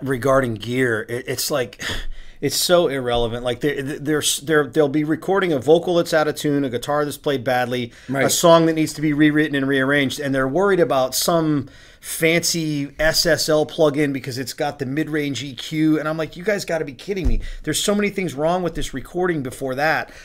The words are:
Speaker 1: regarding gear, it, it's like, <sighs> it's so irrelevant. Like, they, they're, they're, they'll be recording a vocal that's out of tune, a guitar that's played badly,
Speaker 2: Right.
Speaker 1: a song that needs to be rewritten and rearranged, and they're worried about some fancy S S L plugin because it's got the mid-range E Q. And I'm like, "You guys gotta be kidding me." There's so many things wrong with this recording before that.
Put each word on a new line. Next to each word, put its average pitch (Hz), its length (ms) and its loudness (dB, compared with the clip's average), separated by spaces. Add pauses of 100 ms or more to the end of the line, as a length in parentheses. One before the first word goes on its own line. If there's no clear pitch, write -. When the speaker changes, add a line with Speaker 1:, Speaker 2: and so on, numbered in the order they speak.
Speaker 1:
regarding 131 520 0
gear, 113 540 -2
it, 123 200 -6
it's 131 240 -4
like, 127 280 -4 (320)
<sighs> - 280 -16
it's 143 160 -2
so 175 320 4
irrelevant. 120 560 -2
Like, 123 160 -4
they, 147 200 -2
they're, 143 420 -2 (200)
they're, 151 240 4
they'll 143 220 2
be 151 160 0
recording 180 480 0
a 139 80 0
vocal 165 340 4
that's 170 180 0
out 156 140 2
of 147 80 -2
tune, 143 300 0
a 135 60 -2
guitar 147 340 -2
that's 147 120 -6
played 135 280 -4
badly, 123 480 -2 (160)
Speaker 2:
Right. 131 180 0
Speaker 1:
a - 40 2
song 165 360 6
that 165 80 4
needs 156 200 0
to - 60 -12
be 151 120 2
rewritten 151 420 4
and 135 140 0
rearranged, 135 500 2
and 139 160 -2
they're 135 140 2
worried 180 320 2
about 131 340 2
some 156 540 0 (340)
fancy 160 960 -2
S 156 260 2
S 151 240 2
L 151 160 4
plugin 147 480 2
because 135 240 -8
it's 131 160 -8
got 147 280 -6
the 139 60 -6
mid-range 143 580 -4
E 143 100 -12
Q. 156 460 0
And 151 80 -4
I'm 160 80 -4
like, 160 200 -6
"You - 60 -12
guys 202 220 -2
gotta 160 200 -2
be 143 100 -10
kidding 180 340 -4
me." - 120 4 (220)
There's 151 200 -2
so 208 120 2
many 202 160 2
things 185 240 -4
wrong 170 300 0
with 165 100 -4
this 147 180 -6
recording 165 520 -2
before 127 320 -6
that. 143 340 0 (140)